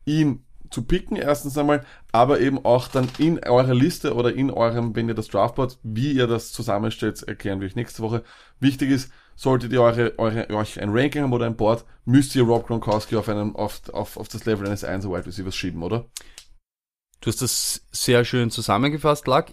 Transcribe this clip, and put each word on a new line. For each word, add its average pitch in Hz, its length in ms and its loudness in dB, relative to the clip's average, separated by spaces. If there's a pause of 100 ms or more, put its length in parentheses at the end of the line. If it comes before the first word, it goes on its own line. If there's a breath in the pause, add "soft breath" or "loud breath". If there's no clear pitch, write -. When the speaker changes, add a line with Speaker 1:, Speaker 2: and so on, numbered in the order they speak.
Speaker 1:
ihn 147 400 0 (260)
zu 127 100 -8
picken, 185 340 -2
erstens 143 420 -2
einmal, 147 280 2 (260 loud breath)
aber 123 300 6
eben 135 240 0
auch 123 220 4
dann 127 200 0 (120)
in 160 200 2
eurer 127 360 4
Liste 143 400 2
oder 120 180 2
in 135 160 0
eurem, 117 460 0
wenn 117 120 -2
ihr 113 60 -2
das 107 140 -6
Draftboard, - 560 0
wie 113 300 -2
ihr 127 120 4
das 113 260 -2
zusammenstellt, 107 720 -2
erklären 101 380 -6
wir 95 60 -6
euch 92 80 -10
nächste 113 260 -8
Woche. 113 220 -4 (360 soft breath)
Wichtig 135 300 2
ist, 131 220 0 (240 soft breath)
solltet 123 360 0
ihr 120 120 4
eure, 117 340 2
eure, 110 320 -2
euch 104 320 -4
ein 104 80 -4
Ranking 139 320 0
haben 135 100 0
oder 120 140 0
ein 113 100 -2
Board, - 300 0 (200)
müsst 135 300 4
ihr 131 60 4
Rob 117 240 4
Gronkowski 107 500 -2
auf 107 140 -2
einem, 104 260 -2
auf, - 260 -6 (120)
auf, - 240 -8
auf 107 120 -10
das - 160 -10
Level 101 200 -2
eines 101 180 -4
Einser 95 280 -6
Wide 87 160 -6
Receivers 92 280 -8
schieben, 82 280 -6
oder? 113 240 -4 (1120 loud breath)
Speaker 2:
Du - 80 -6
hast 123 140 -2
das - 480 -4
sehr 120 340 2
schön 120 240 0
zusammengefasst, 143 800 0
Luck. 139 260 2